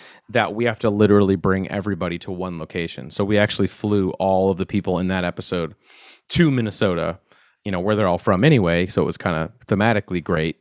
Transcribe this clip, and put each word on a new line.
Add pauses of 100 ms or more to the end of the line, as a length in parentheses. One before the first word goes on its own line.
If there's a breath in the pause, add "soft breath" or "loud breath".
(300 loud breath)
that
we
have
to
literally
bring
everybody
to
one
location."
So
we
actually
flew
all
of
the
people
in
that
episode (560 loud breath)
to
Minnesota, (480 soft breath)
you
know,
where
they're
all
from
anyway.
So
it
was
kinda (140)
thematically
great.